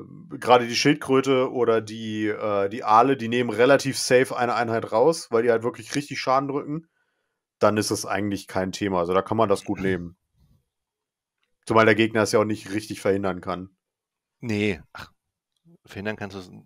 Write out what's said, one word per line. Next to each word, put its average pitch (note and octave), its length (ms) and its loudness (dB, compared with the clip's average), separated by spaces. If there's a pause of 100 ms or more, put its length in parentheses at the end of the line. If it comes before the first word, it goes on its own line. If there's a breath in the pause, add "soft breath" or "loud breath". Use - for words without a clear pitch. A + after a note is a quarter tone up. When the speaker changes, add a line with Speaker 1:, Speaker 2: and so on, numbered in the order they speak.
(300)
Speaker 1:
gerade B2 380 4
die A#2+ 80 -4
Schildkröte C3 760 2
oder A2+ 300 2
die, G#2+ 460 -8
äh, G#2 420 -2
die A#2 160 -10
Aale, A#2+ 320 6
die A2+ 120 -8
nehmen A#2+ 220 -2
relativ C3 480 2
safe B2+ 380 2
eine A#2+ 180 -2
Einheit A2+ 380 -2
raus, C#3+ 380 2
weil A2+ 140 2
die A#2+ 60 2
halt A2+ 120 2
wirklich A#2 320 -8
richtig C#3 260 -6
Schaden C#3 280 -2
drücken, D3 400 -8 (680)
dann G#2+ 200 4
ist G#2 120 -2
es G2+ 140 -4
eigentlich G2+ 440 -6
kein F#2+ 240 -4
Thema. F#2+ 260 -2
Also F2 160 0
da F#2+ 80 2
kann A2 160 -4
man A2 100 4
das G2 160 0
gut G2 160 -6
nehmen. F2+ 380 -4 (1500)
Zumal A2 220 6
der A2 80 6
Gegner A2 280 2
es G2+ 100 0
ja A2+ 80 4
auch G#2+ 40 4
nicht G#2+ 260 -6
richtig G#2 300 -8
verhindern G2 400 0
kann. F#2 300 -10 (720)
Speaker 2:
Nee, G#2 420 -4 (100)
ach, - 180 -18 (760)
verhindern G#2+ 300 -8
kannst G2 200 -12
du G2 40 -10
es F2+ 100 -20 (160)